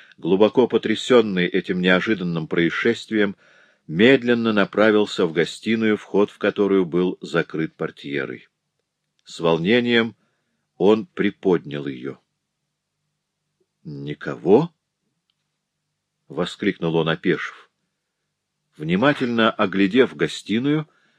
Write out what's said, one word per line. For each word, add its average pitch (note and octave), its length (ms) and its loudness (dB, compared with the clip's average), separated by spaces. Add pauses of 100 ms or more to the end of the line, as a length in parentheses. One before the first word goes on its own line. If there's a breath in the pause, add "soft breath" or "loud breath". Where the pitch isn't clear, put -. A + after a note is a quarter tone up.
(180 soft breath)
глубоко G#2+ 500 2
потрясенный G#2+ 800 2
этим F2+ 340 -2
неожиданным F2+ 720 0
происшествием, G2+ 880 -2 (500 soft breath)
медленно A#2 640 2
направился G#2 760 2
в E2 40 -4
гостиную, A2 640 -2
вход G2+ 340 0
в - 100 -20
которую G2 460 0
был F2 360 -2
закрыт D#2+ 540 -4
портьерой. C#2 720 -10 (720)
С - 160 -18
волнением A2+ 720 0 (640)
он G#2 300 2
приподнял E2 800 -4
ее. C2+ 320 -12 (1600)
«Никого?» D2 880 0 (1500)
воскликнул E2+ 680 -4
он, D#2+ 140 0
опешив. - 600 -4 (1080)
Внимательно A#2+ 720 0
оглядев G2 640 0
гостиную, B2+ 720 -4 (320)